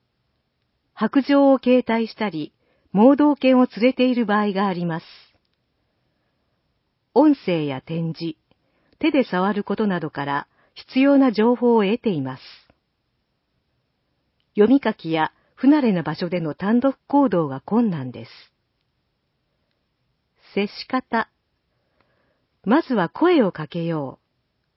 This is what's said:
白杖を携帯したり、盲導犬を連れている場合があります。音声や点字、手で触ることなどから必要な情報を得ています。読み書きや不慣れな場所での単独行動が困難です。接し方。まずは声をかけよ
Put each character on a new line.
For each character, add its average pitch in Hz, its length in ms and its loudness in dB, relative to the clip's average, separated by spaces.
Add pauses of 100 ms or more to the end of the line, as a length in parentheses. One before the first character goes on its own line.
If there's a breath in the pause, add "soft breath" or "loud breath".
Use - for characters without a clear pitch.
(960)
白 233 280 0
杖 285 120 0
を 277 280 4
携 247 240 2
帯 226 220 -2
し - 80 -20
た 208 140 -6
り、 156 240 -10 (400)
盲 226 180 6
導 294 280 2
犬 262 180 4
を 254 160 4
連 190 100 -6
れ 254 100 2
て 254 160 0
い 247 40 -2
る 233 120 -2
場 208 140 0
合 208 100 -2
が 196 160 -2
あ 190 80 -2
り 175 100 -6
ま 165 160 -6
す。 - 60 -18 (2000)
音 294 200 4
声 170 300 -4
や 135 160 -6
点 165 320 -6
字、 165 240 -10 (600)
手 311 120 -2
で 277 140 0
触 185 260 -2
る 202 140 -6
こ 202 120 -6
と 214 100 -2
な 185 120 -2
ど 156 120 -8
か 143 160 -10
ら 143 200 -6 (280)
必 - 260 -6
要 277 160 4
な 269 160 4
情 226 240 2
報 240 180 2
を 214 100 2
得 202 120 -2
て 233 140 -4
い 156 100 -4
ま 131 160 -8
す。 - 60 -20 (2000)
読 214 140 4
み 269 160 4
書 220 80 -2
き - 180 -12
や 160 220 -2 (220)
不 - 140 0
慣 302 120 4
れ 233 140 2
な 170 80 -2
場 151 140 -8
所 175 120 -8
で 175 120 -4
の 151 140 -6
単 220 260 0
独 269 140 0 (120)
行 277 240 2
動 170 180 0
が 135 140 -12
困 226 260 0
難 135 220 -6
で 113 160 -16
す。 - 40 -20 (2250)
接 202 140 -4
し - 200 -16
方。 240 440 -6 (1300)
ま 254 200 0
ず - 100 -10
は 185 160 0
声 330 340 0
を 180 100 -2
か 156 160 -14
け 165 180 -8
よ 151 320 -8 (580)